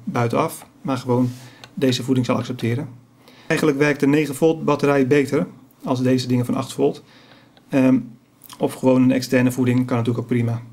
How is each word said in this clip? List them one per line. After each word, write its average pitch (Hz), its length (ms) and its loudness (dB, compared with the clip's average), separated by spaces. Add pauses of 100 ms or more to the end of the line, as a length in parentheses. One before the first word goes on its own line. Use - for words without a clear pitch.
buitenaf, 135 640 -2 (140)
maar 131 160 -4
gewoon 123 320 0 (440)
deze 127 300 -2
voeding 131 220 0
zal 127 100 -2
accepteren. 120 540 -4 (580)
Eigenlijk 156 320 0
werkt 147 200 2
de 143 80 2
negen 143 280 2
volt 160 300 0
batterij 139 420 2
beter 143 400 2 (360)
als 131 180 -2
deze 127 260 0
dingen 123 180 0
van 143 100 -4
acht - 180 -8
volt. 139 300 -2 (680)
Ehm, 131 300 4 (580)
of 135 160 -4
gewoon 131 280 2
een 127 100 4
externe 127 400 2
voeding 123 340 0
kan 123 120 -2
natuurlijk 117 260 -2
ook - 60 -12
prima. 117 320 -2 (120)